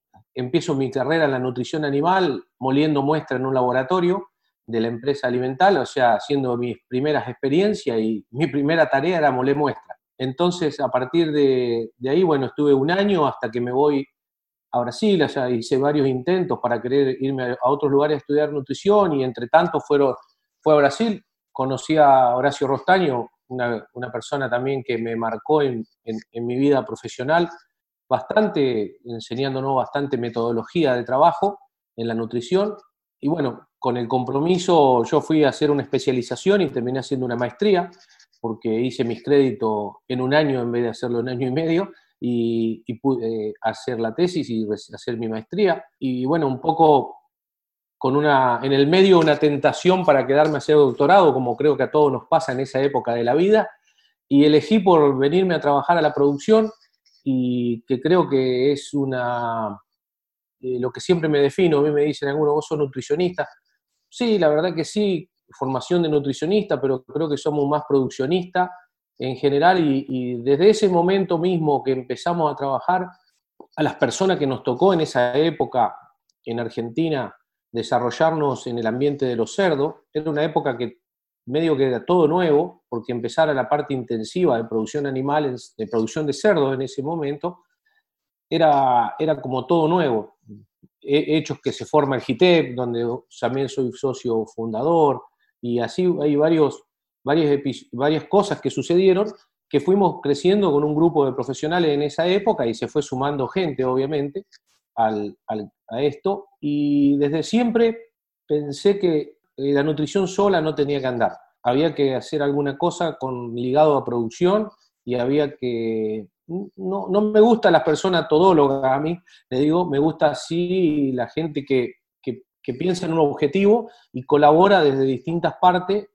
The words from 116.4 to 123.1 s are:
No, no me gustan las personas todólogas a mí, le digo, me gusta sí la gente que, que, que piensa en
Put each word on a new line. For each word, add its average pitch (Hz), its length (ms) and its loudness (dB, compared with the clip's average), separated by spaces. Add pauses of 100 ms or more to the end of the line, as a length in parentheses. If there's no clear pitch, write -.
No, 190 640 -8
no 202 120 2
me 214 180 4
gustan 220 340 6
las 156 80 4
personas 165 460 0
todólogas 143 640 4
a 139 80 0
mí, 170 200 -4 (300)
le 127 100 -2
digo, 165 300 2
me 139 80 0
gusta 151 380 2
sí 165 760 0
la 123 160 -4
gente 151 380 -6
que, 127 300 0 (260)
que, - 220 -10 (180)
que 123 140 -6
piensa 175 320 -4
en 160 60 -2